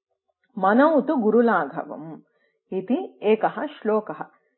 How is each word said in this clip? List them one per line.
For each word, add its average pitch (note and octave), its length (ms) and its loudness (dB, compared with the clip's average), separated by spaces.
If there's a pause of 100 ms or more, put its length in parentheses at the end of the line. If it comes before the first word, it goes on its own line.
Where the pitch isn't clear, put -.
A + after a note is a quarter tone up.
(580)
मनौ B3+ 420 4
तु D4 160 -2
गुरुलाघवम् F3+ 1000 0 (540)
इति A3+ 500 -6
एकः A3 440 0
श्लोकः। G#3+ 580 -4 (340)